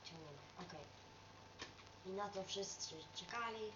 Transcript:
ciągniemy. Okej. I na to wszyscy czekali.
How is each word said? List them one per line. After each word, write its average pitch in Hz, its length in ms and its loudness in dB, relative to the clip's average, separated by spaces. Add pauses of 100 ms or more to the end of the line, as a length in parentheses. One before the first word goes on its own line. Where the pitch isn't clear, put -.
ciągniemy. 156 340 -6 (220)
Okej. 165 260 -2 (1200)
I 190 40 0
na 202 200 6
to 196 140 4
wszyscy 196 520 4 (200)
czekali. 220 600 4